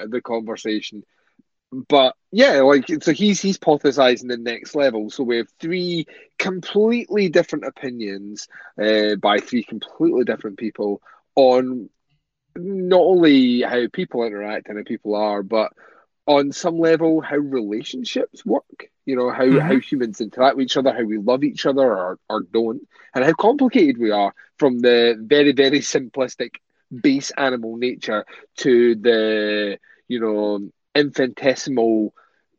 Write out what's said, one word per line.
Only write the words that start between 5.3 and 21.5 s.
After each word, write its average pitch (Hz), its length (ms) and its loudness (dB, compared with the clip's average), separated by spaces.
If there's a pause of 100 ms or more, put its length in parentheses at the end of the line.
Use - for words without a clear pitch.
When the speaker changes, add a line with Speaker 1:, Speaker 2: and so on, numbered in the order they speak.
Speaker 1:
have 113 100 -4 (140)
three 175 460 -4 (300)
completely 202 920 -2
different 156 340 0
opinions, 104 840 -12 (320)
uh, 107 340 2
by 95 240 2
three 117 240 -4
completely 127 600 -2
different 107 320 -6
people 104 440 -6 (340)
on 127 540 4 (680)
not 185 440 0
only 143 600 4
how 120 320 -2
people 127 320 -6
interact 104 420 -10
and 107 100 -10
how 104 60 -10
people 107 320 -6
are, 104 260 -2
but 104 300 -2 (560)
on 143 240 4
some 170 280 -4
level 160 420 2
how 147 160 -6
relationships 139 1080 -6
work. - 440 -4 (160)
You 135 100 -4
know, 123 160 -2
how, 131 140 -2
Speaker 2:
Mm-hmm. 135 140 6
Speaker 1:
how 156 200 2
humans 120 400 -4
interact 123 380 2
with 135 80 -2
each 123 120 -4
other, 135 140 2
how 123 120 -4
we 107 160 -4
love 123 240 0
each 143 240 -4